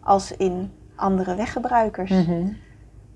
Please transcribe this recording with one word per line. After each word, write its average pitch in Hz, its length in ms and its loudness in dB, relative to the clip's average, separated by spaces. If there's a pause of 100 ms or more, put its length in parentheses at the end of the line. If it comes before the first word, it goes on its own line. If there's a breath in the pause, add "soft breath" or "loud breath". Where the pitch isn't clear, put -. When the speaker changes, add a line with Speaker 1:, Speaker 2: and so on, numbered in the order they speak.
Speaker 1:
als 196 340 2
in 185 340 -2 (240)
andere 190 400 0
weggebruikers. 226 760 0
Speaker 2:
Mhm. 175 360 2 (680 soft breath)